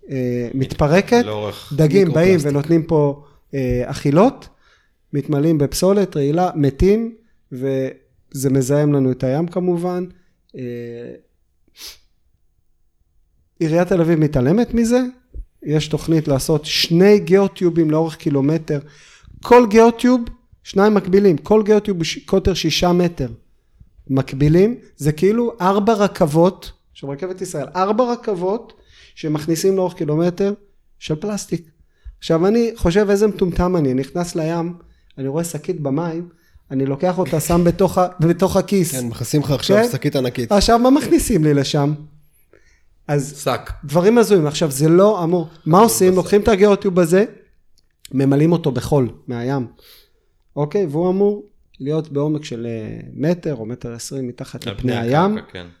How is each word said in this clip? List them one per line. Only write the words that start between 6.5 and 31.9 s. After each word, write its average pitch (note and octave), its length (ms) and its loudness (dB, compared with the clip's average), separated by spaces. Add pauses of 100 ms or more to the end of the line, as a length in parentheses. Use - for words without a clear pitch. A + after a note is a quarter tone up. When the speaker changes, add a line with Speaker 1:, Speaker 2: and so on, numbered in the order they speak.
Speaker 1:
מתים, F#3+ 600 0 (380)
וזה C3+ 1000 -6
מזהם C#3+ 420 2
לנו C3+ 180 2
את B2+ 140 -4
הים C#3 220 -2
כמובן. F3+ 580 -4 (520)
אה, C3 60 -14 (3000)
עיריית E3+ 300 0
תל F#3+ 120 2
אביב E3 180 2
מתעלמת D3+ 560 0
מזה, A#3 260 2 (600)
יש D3+ 260 -2
תוכנית D#3 400 -2
לעשות D3 360 0
שני G3 540 4
גיאוטיובים E3+ 720 0
לאורך D#3 260 -2
קילומטר, D3+ 640 -2 (640)
כל A#3+ 280 8
גיאוטיוב, A#3 500 6 (420)
שניים G#3 320 2
מקבילים, F#3+ 420 2
כל A3 280 2
גיאוטיוב G#3 340 0
בש-, D#3+ 200 -6
קוטר F#3+ 360 -2
שישה E3+ 380 0
מטר F3 360 0 (800)
מקבילים, D3+ 680 2 (200)
זה D3 160 -2
כאילו A3+ 480 0
ארבע G3 320 2
רכבות, F#3 800 0 (220)
של - 120 -16
רכבת F3+ 340 -10
ישראל, D#3+ 260 -8 (100)
ארבע G#3 280 0
רכבות, A3+ 760 -6 (360)
שמכניסים D#3+ 600 -2
לאורך F3+ 180 -2
קילומטר F3 600 -2 (440)
של - 160 -6
פלסטיק. F#3 560 -8 (480)